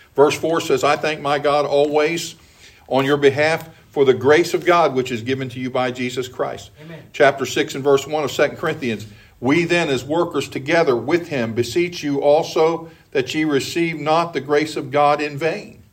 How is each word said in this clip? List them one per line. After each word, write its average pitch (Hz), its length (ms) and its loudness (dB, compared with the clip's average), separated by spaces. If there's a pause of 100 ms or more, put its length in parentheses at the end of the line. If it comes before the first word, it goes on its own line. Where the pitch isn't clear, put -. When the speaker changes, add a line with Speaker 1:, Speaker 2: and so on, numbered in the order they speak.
(160)
Speaker 1:
Verse 147 220 6
four 160 220 0
says, 139 240 0
"I 147 140 2
thank 151 240 -4
my 143 180 0
God 143 260 2
always 151 680 0 (540)
on 135 160 2
your 143 100 2
behalf 143 540 2 (200)
for 143 140 0
the 131 100 6
grace 147 400 4
of 170 120 -4
God 170 280 4
which 127 160 -2
is 117 120 -6
given 131 280 -4
to 127 120 -12
you 127 80 -6
by 127 220 -2
Jesus 127 360 -6
Christ." - 440 -8 (120)
Speaker 2:
Amen. 160 200 -18 (100)
Speaker 1:
Chapter 139 320 2
six - 280 -4
and 139 120 -8
verse 139 200 4
one 151 200 -4
of 123 80 -6
Second 131 240 0
Corinthians, 123 500 -6 (320)
"We 147 240 2
then 165 240 0
as 127 160 -2
workers 156 460 -2
together 143 480 0
with 156 320 -2
him 117 240 -4
beseech 175 500 -2
you 143 180 -2
also 160 680 2 (220)
that 131 220 -2
ye 156 120 -2
receive 156 520 -2
not 156 360 0
the 139 80 -4
grace 147 340 0
of 127 160 -6
God 147 300 4
in 147 160 -6
vain." 165 560 -6